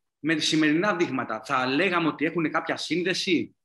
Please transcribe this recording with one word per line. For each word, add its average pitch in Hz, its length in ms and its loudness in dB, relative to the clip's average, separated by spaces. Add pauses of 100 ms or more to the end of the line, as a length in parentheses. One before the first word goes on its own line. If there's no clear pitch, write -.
(200)
με 156 160 0
τις 151 120 0
σημερινά 165 480 2
δείγματα, 127 500 -2
θα 127 220 0
λέγαμε 170 400 2
ότι 143 180 0
έχουν 165 260 0
κάποια 160 260 -2
σύνδεση 170 880 -2